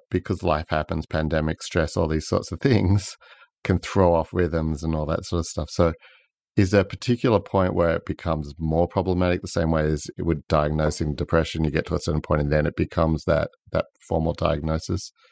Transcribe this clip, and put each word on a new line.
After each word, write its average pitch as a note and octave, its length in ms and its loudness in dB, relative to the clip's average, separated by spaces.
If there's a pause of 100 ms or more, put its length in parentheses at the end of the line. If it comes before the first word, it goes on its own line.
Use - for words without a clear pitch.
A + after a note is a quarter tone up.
because A2 320 -4
life D#2+ 280 0
happens, D#2 360 -2
pandemic, D#2 560 -2
stress, - 360 -2
all E2+ 100 0
these D#2 200 -2
sorts - 240 -2
of E2+ 80 -8
things G2+ 560 2 (480)
can F#2 140 2
throw F2+ 360 4
off E2 180 0
rhythms D#2+ 520 -2
and D#2+ 120 0
all D#2 100 -2
that D#2+ 200 -2
sort F2 160 -2
of D#2 40 -4
stuff. - 240 -8
So E2 240 2 (600)
is F#2+ 160 4
there G2+ 100 6
a F#2+ 40 2
particular A#2+ 560 0
point F#2 340 0
where F2 140 2
it E2 160 -2
becomes D#2 520 -4
more D#2+ 300 2
problematic F2+ 540 0
the - 80 -8
same E2 200 0
way D#2+ 140 2
as D#2 220 -2 (120)
it - 60 -6
would E2 240 -2
diagnosing D2+ 640 0
depression? D#2 520 0
You D2+ 60 0
get D#2 160 -2
to D#2+ 80 -2
a D2+ 40 -2
certain D#2 220 -2
point D#2 200 0
and C#2+ 100 -2
then D2+ 140 2
it D#2 120 -4
becomes D#2+ 480 0
that, D#2 240 0 (240)
that E2 120 0 (220)
formal E2 260 0
diagnosis? E2 800 -2 (200)